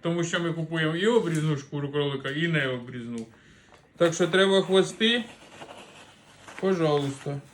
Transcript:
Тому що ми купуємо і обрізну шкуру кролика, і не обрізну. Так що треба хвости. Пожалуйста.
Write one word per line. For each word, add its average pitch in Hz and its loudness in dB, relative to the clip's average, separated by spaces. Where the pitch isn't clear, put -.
Тому 170 0
що 175 -2
ми 170 -2
купуємо 160 -2
і 185 2
обрізну 165 2
шкуру 143 -6
кролика, 139 -2
і 151 -2
не 147 0
обрізну. 120 -8
Так 170 2
що 170 0
треба 190 4
хвости. 220 2
Пожалуйста. 147 0